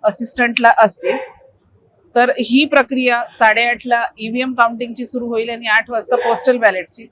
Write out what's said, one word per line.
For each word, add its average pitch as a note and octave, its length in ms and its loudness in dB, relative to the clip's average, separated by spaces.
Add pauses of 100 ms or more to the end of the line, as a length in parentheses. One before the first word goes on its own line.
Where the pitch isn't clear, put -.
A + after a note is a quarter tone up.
असिस्टंटला A#3 720 2
असतील. - 400 2 (960)
तर B3 140 4
ही C4+ 360 2
प्रक्रिया B3+ 580 0 (100)
साडेआठला A#3 720 0 (120)
ईव्हीएम B3 360 -6
काउंटिंगची A#3 540 -2
सुरू A#3+ 200 -8
होईल A3+ 220 -4
आणि A#3 180 -10
आठ A3+ 220 0
वाजता A#3+ 260 -2
पोस्टल A#3+ 420 0
बॅलेटची. G3+ 540 -2